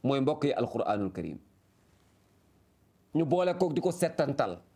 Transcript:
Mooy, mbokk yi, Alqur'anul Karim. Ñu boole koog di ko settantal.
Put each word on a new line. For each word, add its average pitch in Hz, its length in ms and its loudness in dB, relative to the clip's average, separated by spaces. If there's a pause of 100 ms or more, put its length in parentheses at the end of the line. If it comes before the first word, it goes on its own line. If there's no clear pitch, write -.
Mooy, 135 160 2
mbokk 147 240 0
yi, 139 80 2
Alqur'anul 107 600 -2
Karim. 80 260 -8 (1800)
Ñu 160 100 2
boole 175 340 2
koog 180 160 2
di 170 60 0
ko 180 100 0
settantal. 139 720 -2 (140)